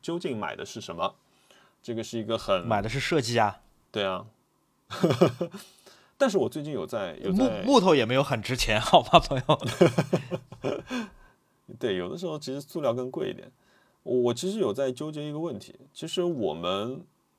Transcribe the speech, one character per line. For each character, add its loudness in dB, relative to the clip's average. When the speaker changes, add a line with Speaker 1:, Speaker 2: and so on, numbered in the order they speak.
Speaker 1:
究 -6
竟 -6
买 -6
的 -10
是 -12
什 -12
么？ -4
这 -8
个 -4
是 -8
一 -4
个 -2
很 0
Speaker 2:
买 2
的 -6
是 -4
设 2
计 0
啊。 2
Speaker 1:
对 -2
啊。 -4
<laughs> -2
但 2
是 0
我 2
最 -6
近 -8
有 -4
在， -6
有 0
在 0
Speaker 2:
木-， -
木 6
头 6
也 6
没 0
有 4
很 -2
值 -4
钱， 0
好 6
吗， 6
朋 4
友？ 4
Speaker 1:
<laughs> -14
对， -2
有 -4
的 -8
时 -8
候 -6
其 -8
实 -6
塑 -8
料 2
更 -4
贵 -6
一 -10
点。 -16
我， -4
我 4
其 -4
实 -6
有 2
在 -2
纠 -8
结 -8
一 -8
个 -8
问 -6
题， -18
其 -12
实 -2
我 0
们， -4